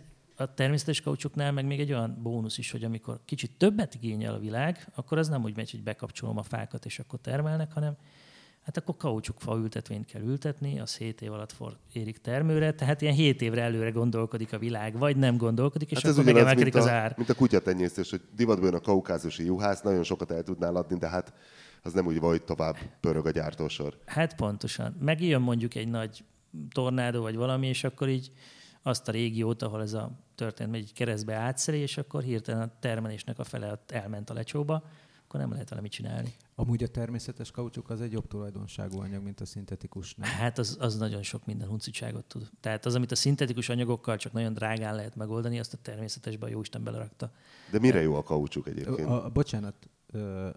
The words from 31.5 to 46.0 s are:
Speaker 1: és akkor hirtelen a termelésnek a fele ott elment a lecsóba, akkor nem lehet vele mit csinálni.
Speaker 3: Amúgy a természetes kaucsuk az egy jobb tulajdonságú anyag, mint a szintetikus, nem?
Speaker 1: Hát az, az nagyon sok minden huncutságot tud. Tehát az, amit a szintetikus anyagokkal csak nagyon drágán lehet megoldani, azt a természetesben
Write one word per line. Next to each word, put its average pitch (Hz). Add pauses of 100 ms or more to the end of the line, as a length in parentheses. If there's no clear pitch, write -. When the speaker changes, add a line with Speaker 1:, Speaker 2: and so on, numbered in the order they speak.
Speaker 1:
és 143
akkor 147
hirtelen 113
a 113 (100)
termelésnek 113
a 131
fele 107
ott -
elment 107
a 113
lecsóba, 147 (400)
akkor -
nem 127
lehet -
vele -
mit 107
csinálni. 117 (220)
Speaker 3:
Amúgy 117
a 117
természetes 120
kaucsuk 120
az 110
egy 117
jobb 110
tulajdonságú 101
anyag, 98
mint 101
a 101
szintetikus, -
nem? -
Speaker 1:
Hát 117
az, 113
az 113
nagyon 107
sok -
minden 107
huncutságot 113
tud. 110 (100)
Tehát 110
az, 120
amit 123
a -
szintetikus 123
anyagokkal 120
csak 110
nagyon 117
drágán 110
lehet 107
megoldani, 117
azt 113
a -
természetesben 110